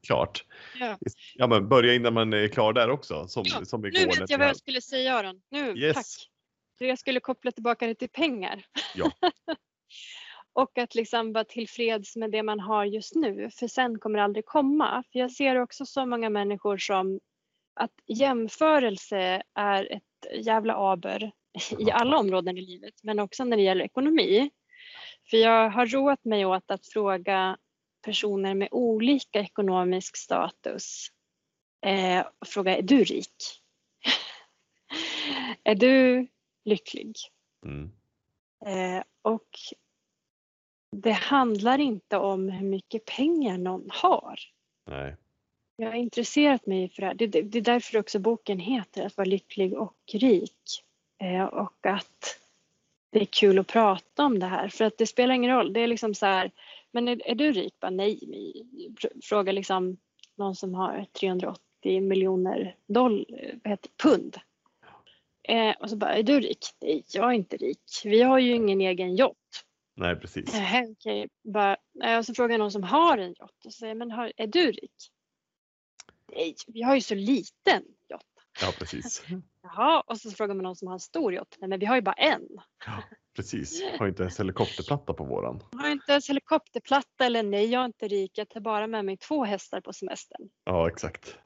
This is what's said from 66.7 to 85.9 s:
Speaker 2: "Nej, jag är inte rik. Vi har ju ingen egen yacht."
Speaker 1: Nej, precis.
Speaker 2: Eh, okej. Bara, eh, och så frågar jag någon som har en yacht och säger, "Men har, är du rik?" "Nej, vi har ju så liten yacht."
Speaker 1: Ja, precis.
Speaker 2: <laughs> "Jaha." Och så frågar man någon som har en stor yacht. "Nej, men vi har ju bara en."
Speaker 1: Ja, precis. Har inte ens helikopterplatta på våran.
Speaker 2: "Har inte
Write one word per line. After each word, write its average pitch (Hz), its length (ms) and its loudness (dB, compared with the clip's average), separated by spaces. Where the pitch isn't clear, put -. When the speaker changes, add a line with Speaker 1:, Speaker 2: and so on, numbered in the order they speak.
Speaker 2:
"Nej, 151 220 -2
jag 226 120 0
är 247 100 4
inte 190 220 -4
rik. - 460 -8
Vi 214 180 6
har 262 180 6
ju 240 160 4
ingen 202 260 2
egen 185 340 0
yacht." - 480 0
Speaker 1:
Nej, 87 200 0
precis. - 400 -10
Speaker 2:
Eh, 202 260 0
okej. 208 360 -6
Bara, 202 340 0
eh, 233 140 2
och 233 80 -2
så 240 80 -10
frågar 240 200 2
jag 226 60 2
någon 208 120 0
som 202 120 -4
har 285 340 4
en 180 220 -8
yacht - 260 -20
och 220 80 -20
säger, 220 220 -12
"Men 233 160 -10
har, 226 260 -8
är 220 100 -4
du 240 240 2
rik?" - 400 -14
"Nej, 165 200 -6
vi 226 140 -10
har 262 140 4
ju 254 60 4
så 208 140 -4
liten 240 680 0
yacht." - 140 -16
Speaker 1:
Ja, 92 180 0
precis. - 440 -10
Speaker 2:
<laughs> - 200 -20
"Jaha." 247 380 2
Och 226 160 -8
så 214 140 -14
frågar 202 240 -4
man 190 80 -6
någon 185 120 -8
som 185 120 -14
har 185 60 -8
en 185 60 -10
stor 254 340 -4
yacht. - 260 -10
"Nej, 185 100 -10
men 196 100 -4
vi 202 60 -2
har 240 100 2
ju 247 60 2
bara 190 120 -2
en." - 340 0
Speaker 1:
Ja, 101 180 -10
precis. 190 480 -8
Har 107 80 0
inte 92 160 -4
ens 92 160 -6
helikopterplatta 104 720 -4
på 76 100 -8
våran. 62 480 -6
Speaker 2:
"Har 285 180 -6
inte 285 220 -2